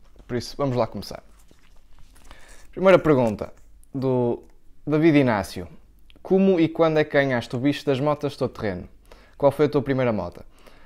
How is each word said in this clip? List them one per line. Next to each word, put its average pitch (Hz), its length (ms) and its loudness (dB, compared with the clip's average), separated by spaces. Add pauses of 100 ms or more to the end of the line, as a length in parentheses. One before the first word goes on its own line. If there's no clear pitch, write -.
(280)
Por 123 80 -8
isso, - 220 -8
vamos 135 180 -2
lá 117 100 0
começar. - 380 -14 (1500)
Primeira 180 260 6
pergunta, 127 540 2 (400)
do 127 500 -2 (420)
David 151 340 4
Inácio. 98 500 -2 (520)
Como 190 380 2
e 160 80 4
quando 160 300 0
é 151 80 2
que 151 80 -14
ganhaste 135 420 0
o 123 40 -4
bicho 143 260 -2
das 135 160 0
motas 147 340 -4
todo 127 140 -4
terreno? 92 400 -8 (480)
Qual 139 160 2
foi 151 140 2
a - 20 0
tua 143 120 -2
primeira 127 300 -2
moto? 90 320 -8 (420)